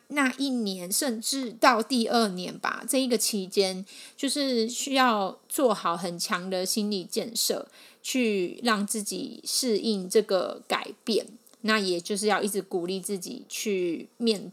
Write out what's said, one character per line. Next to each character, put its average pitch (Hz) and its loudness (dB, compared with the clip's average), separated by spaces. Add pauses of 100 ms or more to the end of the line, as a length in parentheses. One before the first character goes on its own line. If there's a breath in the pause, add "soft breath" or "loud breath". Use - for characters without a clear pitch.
那 269 2
一 277 0
年， 196 -4
甚 233 0
至 262 -4
到 226 6
第 226 2
二 233 4
年 180 -6
吧， - -4
这 262 2
一 262 2
个 240 2
期 196 0
间， 190 0 (320 loud breath)
就 285 -2
是 254 0
需 254 -4
要 226 2
做 262 4
好 175 0
很 175 -6
强 180 -2
的 185 0
心 208 0
理 196 -2
建 226 -6
设， - -2 (340 loud breath)
去 214 0
让 214 2
自 208 -4
己 - -8
适 233 0
应 196 -2
这 220 6
个 185 -2
改 - -2 (140)
变。 - 0 (360)
那 220 4
也 185 0
就 202 -4
是 202 -2
要 202 4
一 208 0
直 202 -2
鼓 180 -4
励 190 -4
自 190 -6
己 - -10
去 180 -2
面 208 0